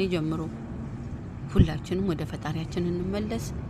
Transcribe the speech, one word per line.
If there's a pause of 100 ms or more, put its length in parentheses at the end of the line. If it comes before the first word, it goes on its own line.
ጀምሮ (1080)
ሁላችንም
ወደ
ፈጣሪያችን
እንመለስ፣ (240)